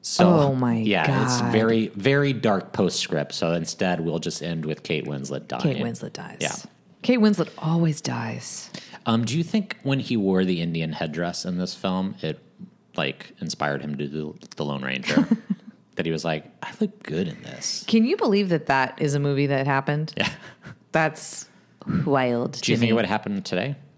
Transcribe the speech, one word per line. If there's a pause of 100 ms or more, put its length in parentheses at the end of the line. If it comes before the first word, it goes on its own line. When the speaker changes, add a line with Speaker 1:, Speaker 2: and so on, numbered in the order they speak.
Speaker 1:
So,
Speaker 2:
Oh
my
Speaker 1:
yeah,
it's
Speaker 2:
God.
Speaker 1:
very,
very
dark
postscript.
So
instead,
we'll
just
end
with
Kate
Winslet
dying.
Speaker 2:
Kate
Winslet
dies.
Speaker 1:
Yeah. (480)
Speaker 2:
Kate
Winslet
always
dies. (380)
Speaker 1:
Um,
do
you
think
when
he
wore
the
Indian
headdress
in
this
film,
it, (560)
like,
inspired
him
to
do (220)
the
Lone
Ranger?
Speaker 2:
<laughs> (580)
Speaker 1:
That
he
was
like, (180)
"I (100)
look
good
in
this."
Speaker 2:
Can
you
believe
that
that
is
a
movie
that
happened?
Speaker 1:
Yeah. (640)
Speaker 2:
That's (580)
wild
Speaker 1:
Do
you
Speaker 2:
to
Speaker 1:
think
it
Speaker 2:
me.
Speaker 1:
would
happen
today (200)